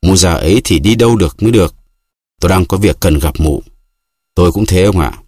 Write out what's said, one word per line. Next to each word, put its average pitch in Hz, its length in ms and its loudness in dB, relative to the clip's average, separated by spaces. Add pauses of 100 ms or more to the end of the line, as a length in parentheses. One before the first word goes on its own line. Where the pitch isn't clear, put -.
Mụ 92 140 2
già 85 180 0
ấy 90 300 0
thì 82 160 0
đi 104 160 2
đâu 117 200 2
được 95 280 -2
mới 113 80 2
được. 95 240 0 (680)
Tôi 87 80 0
đang 92 160 0
có - 120 -4
việc 95 220 0
cần 78 200 0
gặp 76 200 -4
mụ." 78 240 -2 (720)
"Tôi 87 160 2
cũng 101 140 -2
thế 92 180 0
ông 98 160 0
ạ." 67 180 -6 (100)